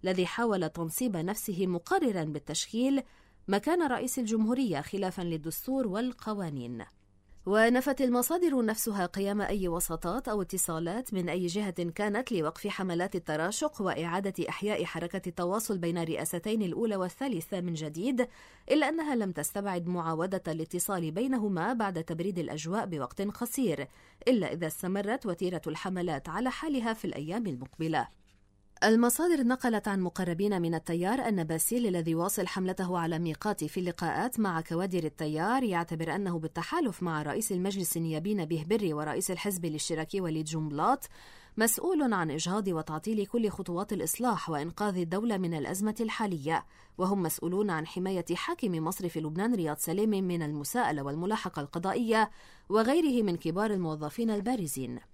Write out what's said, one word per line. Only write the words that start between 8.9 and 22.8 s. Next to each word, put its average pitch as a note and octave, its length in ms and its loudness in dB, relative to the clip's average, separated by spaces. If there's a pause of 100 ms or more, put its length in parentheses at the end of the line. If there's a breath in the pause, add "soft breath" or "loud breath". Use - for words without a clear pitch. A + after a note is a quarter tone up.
قيام G3 360 -2
أي F#3 260 0
وساطات F3 600 -2
أو G#3+ 140 0
اتصالات F3+ 720 -2
من F3+ 160 0
أي F3+ 160 0
جهة F#3 380 -2
كانت G#3 480 -2
لوقف D#3+ 360 -2
حملات F#3 480 -2
التراشق F3+ 680 -2
وإعادة F3 680 -2
إحياء G#3 360 -2
حركة F3 420 -6
التواصل F#3 500 -2
بين E3+ 200 0
الرئاستين E3+ 640 -2
الأولى G#3 340 0
والثالثة F#3 680 -4
من F3 120 -2
جديد، F3 540 0 (440 loud breath)
إلا C#4+ 180 6
أنها D4+ 260 0
لم G#3 160 0
تستبعد F3+ 560 -2
معاودة F3 600 0
الاتصال E3 640 -2
بينهما G#3 640 0
بعد G3 300 -2
تبريد F3 360 -4
الأجواء E3 460 -4